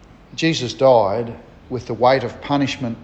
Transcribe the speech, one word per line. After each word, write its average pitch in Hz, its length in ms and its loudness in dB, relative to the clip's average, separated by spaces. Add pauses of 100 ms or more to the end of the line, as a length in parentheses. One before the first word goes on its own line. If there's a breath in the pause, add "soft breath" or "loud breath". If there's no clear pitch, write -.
(340)
Jesus 139 400 -4
died 117 640 2 (320)
with 123 180 -10
the 120 80 -6
weight 123 300 2
of - 160 -10
punishment 131 640 -4